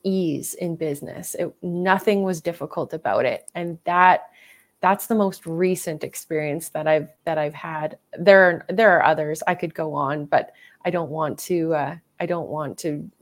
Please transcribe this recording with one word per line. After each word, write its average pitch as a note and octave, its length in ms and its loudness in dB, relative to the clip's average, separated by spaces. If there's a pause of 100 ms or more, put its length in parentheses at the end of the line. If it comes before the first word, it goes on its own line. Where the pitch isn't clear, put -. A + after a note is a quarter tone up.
ease F3+ 520 -2
in E3+ 200 -6
business. D#3 600 -8
It, - 260 -6
nothing F#3+ 640 0
was F3+ 180 -4
difficult D#3+ 520 -6
about A#2+ 320 0
it. A#2+ 300 -4
And E3+ 300 -8
that, F3+ 440 4 (520)
that's G3 260 0
the A3+ 80 0
most G3 300 -2
recent E3 580 -2
experience D3+ 640 -6
that D#3 180 -4
I've, D#3 220 2 (160)
that D#3+ 120 -2
I've D3+ 160 -2
had. D#3 440 -8 (200)
There F#3+ 260 8
are, E3+ 260 2
there G#3 220 6
are E3+ 120 6
others D#3 440 2
I F3+ 80 0
could E3+ 180 -6
go D#3 200 -6
on, D3 320 -2
but - 260 0 (340)
I F3+ 40 0
don't E3+ 200 -4
want D3+ 300 -4
to, E3 340 -2
uh, D3 220 -2 (240)
I F3 60 -2
don't E3+ 240 -4
want D3 300 -6
to D3+ 300 -6 (120)